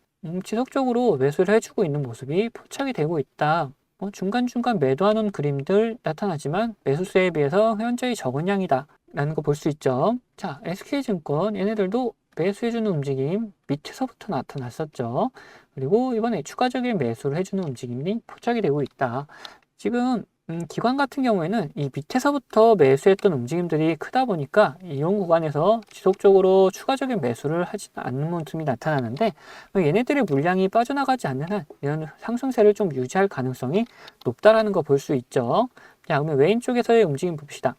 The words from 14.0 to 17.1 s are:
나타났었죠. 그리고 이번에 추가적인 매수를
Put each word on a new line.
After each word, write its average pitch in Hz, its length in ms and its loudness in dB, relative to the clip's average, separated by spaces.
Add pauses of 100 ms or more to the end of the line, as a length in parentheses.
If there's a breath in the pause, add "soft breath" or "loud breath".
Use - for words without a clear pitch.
나타났었죠. 135 960 -4 (460 loud breath)
그리고 220 380 0
이번에 220 280 -2
추가적인 247 560 -2
매수를 135 380 -2